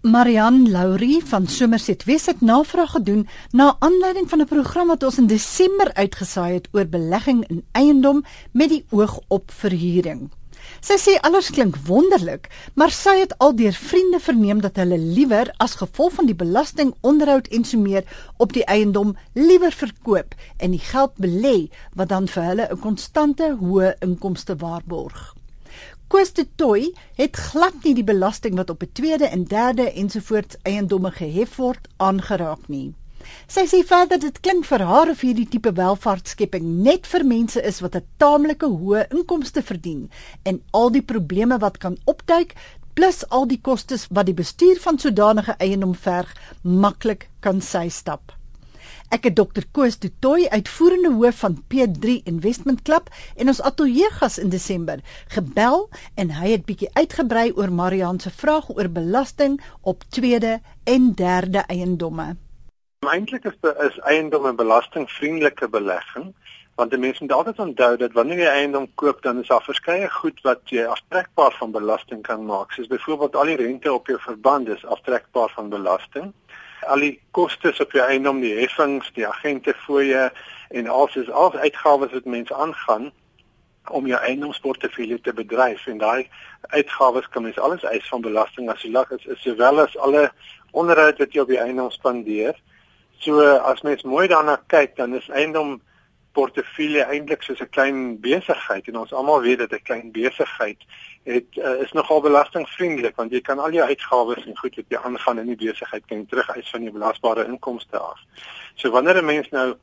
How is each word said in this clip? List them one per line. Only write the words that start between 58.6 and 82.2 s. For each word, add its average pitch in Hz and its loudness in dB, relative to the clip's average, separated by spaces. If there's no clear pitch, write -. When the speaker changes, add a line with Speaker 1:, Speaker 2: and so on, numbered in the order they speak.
Speaker 1:
oor 202 -4
belasting 247 -2
op 180 -4
tweede 226 0
en 254 4
derde 185 0
eiendomme. 170 -6
Speaker 2:
Eintlik 196 -4
is 202 -8
be-, 156 0
is - -6
eiendom 151 0
'n 123 -2
belastingvriendelike 135 0
belegging, 107 -6
want 120 -2
'n 131 -2
mens 127 -4
moet 139 -4
altyd 185 -2
onthou 127 0
dat 120 -4
wanneer 123 0
jy 170 2
eiendom 139 0
koop, - -2
dan 123 -4
is - -10
daar 123 4
verskeie 175 -4
goed - -8
wat 127 0
jy 117 -4
aftrekbaar 139 -2
van 113 -8
belasting 107 -6
kan 110 -8
maak, 98 -6
soos 120 -12
byvoorbeeld 143 -4
al 139 2
die 156 -2
rente 131 -4
op 123 -4
jou 127 -4
verband 127 -2
is 101 -8
aftrekbaar 117 -4
van 107 -12
belasting. 104 -6
Al 135 0
die 143 -4
kostes - -2
op 147 -4
jou 131 2
eiendom, 135 0
die 113 -2
heffings, 135 -2
die 113 -6
agente 135 -4
fooie 135 0
en 120 -8
alles 135 2
is, 123 -6
alles 151 2
uitgawes 143 0
wat 127 -8